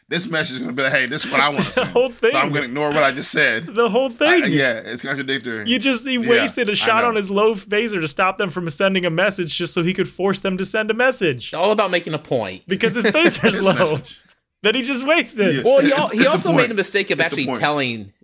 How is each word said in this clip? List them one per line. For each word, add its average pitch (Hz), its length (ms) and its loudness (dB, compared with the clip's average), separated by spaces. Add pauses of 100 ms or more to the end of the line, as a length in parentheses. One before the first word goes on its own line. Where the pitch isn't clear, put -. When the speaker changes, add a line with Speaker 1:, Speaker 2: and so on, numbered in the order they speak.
Speaker 1:
This 175 180 -6
message 156 300 -4
is - 20 -8
gonna 123 160 -8
be, 135 80 -4
"Hey, 135 240 0
this 147 180 -4
is 127 80 -8
what 135 80 2
I 143 80 4
wanna 147 140 -2
Speaker 2:
<laughs> - 20 0
The - 60 -8
Speaker 1:
send. 247 200 -2
Speaker 2:
whole 247 200 2
thing. 240 220 0
Speaker 1:
So 135 60 2
I'm 143 140 0
gonna 143 140 -2
ignore 147 240 -2
what 147 140 2
I 135 80 4
just 131 180 -6
said." 131 440 0
Speaker 2:
The 233 140 2
whole 247 220 0
thing. 302 340 2
Speaker 1:
I, - 40 0
yeah, 131 360 0
it's 117 180 -8
contradictory. 131 640 -6
Speaker 2:
You 240 120 0
just, 247 280 -2
he 262 120 -2
Speaker 1:
Yeah, 233 100 -2
Speaker 2:
wasted 240 400 2
a 208 40 -2
Speaker 1:
I - 20 -2
Speaker 2:
shot 226 300 2
Speaker 1:
know. 240 40 2
Speaker 2:
on 226 80 -2
his 202 140 -2
low 214 240 2
phaser 208 480 -2
to 156 60 -2
stop 190 280 0
them 202 140 -2
from 175 180 -6
sending 190 380 0
a 170 40 0
message 180 460 -2
just 175 160 -2
so 180 100 0
he 180 120 0
could 185 140 -2
force 190 320 -2
them 185 180 -2
to 190 80 -2
send 214 240 -2
a 220 40 0
message. 220 600 0
Speaker 3:
All 185 180 2
about 208 180 2
making 175 220 -2
a 151 60 -4
point. 101 500 -4
Speaker 2:
Because 196 260 0
his 226 120 0
phaser's 269 480 4
Speaker 1:
<laughs> - 20 -2
His - 80 -2
Speaker 2:
low. 190 80 4
Speaker 1:
message. 156 480 -2 (440)
Speaker 2:
That 220 100 4
he 254 80 0
just 262 240 -2
wasted. 220 500 2
Speaker 1:
Yeah. 123 60 -2
Speaker 3:
Well, 269 180 6
he 285 80 6
Speaker 1:
It's, 269 100 4
Speaker 3:
al-, 302 100 0
he 214 100 -4
Speaker 1:
it's 262 80 6
the 285 60 4
Speaker 3:
also 330 200 0
made 262 120 4
Speaker 1:
point. 233 80 -4
Speaker 3:
a - 20 -6
mistake 165 360 -2
of 156 80 0
Speaker 1:
It's - 20 0
the 165 40 2
Speaker 3:
actually 135 220 -2
Speaker 1:
point. 123 140 -4
Speaker 3:
telling, 127 520 -2 (120)